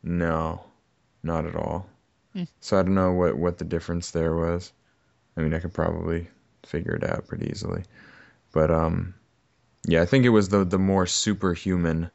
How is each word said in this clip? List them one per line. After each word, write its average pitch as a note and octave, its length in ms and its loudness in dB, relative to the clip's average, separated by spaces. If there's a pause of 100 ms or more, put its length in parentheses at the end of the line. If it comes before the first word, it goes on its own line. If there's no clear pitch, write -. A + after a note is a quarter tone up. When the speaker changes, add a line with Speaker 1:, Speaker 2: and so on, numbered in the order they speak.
Speaker 1:
No, E2 600 -2 (600)
not E2 220 -2
at E2 100 -8
all. D#2+ 320 -6 (460)
Speaker 2:
Hmm. F#3 100 -6 (180)
Speaker 1:
So G2 180 2
I F#2+ 40 2
don't F#2+ 120 2
know F#2 180 4
what, F2 240 2
what F2 200 -2
the E2 80 -6
difference E2+ 460 -6
there E2 240 0
was. E2+ 380 -2 (640)
I D#2+ 40 -4
mean, D#2 120 0
I D#2+ 60 -2
could F2 140 -8
probably E2+ 560 -2 (340)
figure - 320 -6
it - 80 -4
out - 240 -6
pretty - 220 -6
easily. - 340 -6 (680)
But, D#2 180 4
um, E2+ 420 0 (760)
yeah, E2 140 4
I F2 40 4
think C3 200 4
it B2 40 6
was G#2+ 200 6
the, G2+ 160 4
the F#2 140 0
more F#2+ 280 2
superhuman-ness F2 1080 -2